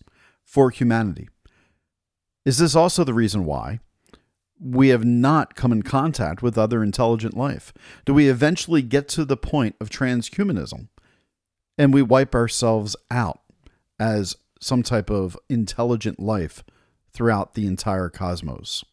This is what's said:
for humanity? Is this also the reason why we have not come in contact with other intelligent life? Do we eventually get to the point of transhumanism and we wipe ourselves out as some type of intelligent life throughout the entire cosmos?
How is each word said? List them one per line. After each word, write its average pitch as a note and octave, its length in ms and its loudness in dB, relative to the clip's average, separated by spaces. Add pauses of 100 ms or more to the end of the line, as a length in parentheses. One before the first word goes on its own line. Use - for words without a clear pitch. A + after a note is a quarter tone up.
(440)
for C3+ 260 4
humanity? A2+ 600 -2 (1120)
Is C3 140 0
this D#3+ 160 2
also E3+ 300 4
the B2+ 100 -2
reason G#2 300 0
why C#2+ 360 -6 (760)
we C3 300 2
have A#2+ 160 4
not B2 500 2
come A#2+ 180 0
in A2 100 0
contact C3+ 600 -4
with A#2+ 160 0
other A2 240 0
intelligent A2+ 540 -2
life? C3+ 360 -6 (320)
Do C#3 100 2
we D3 140 8
eventually D3+ 540 2
get C3 280 -2
to D#3+ 140 -2
the C3+ 120 -2
point B2 420 -2
of A2 120 -10
transhumanism B2 1000 -4 (880)
and C#3 160 6
we C#3 80 6
wipe C3 320 4
ourselves A2+ 600 0 (140)
out A#2 300 -4 (600)
as G#2+ 360 -2 (220)
some B2 240 -2
type A2 280 -2
of F#2+ 280 -2 (100)
intelligent A#2 680 -2
life G2 460 -4 (480)
throughout A2+ 420 -2
the G#2+ 120 -2
entire F#2 420 -2
cosmos? E2+ 840 -8